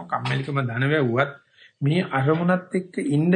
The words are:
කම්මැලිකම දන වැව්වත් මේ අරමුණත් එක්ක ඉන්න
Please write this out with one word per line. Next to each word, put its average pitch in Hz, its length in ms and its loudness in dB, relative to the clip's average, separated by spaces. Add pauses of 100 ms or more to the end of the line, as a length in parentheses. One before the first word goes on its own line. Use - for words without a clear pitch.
කම්මැලිකම 135 560 -2
දන 120 260 -2
වැව්වත් 139 480 0 (440)
මේ 151 320 2
අරමුණත් 170 600 0
එක්ක - 300 -4
ඉන්න 151 320 2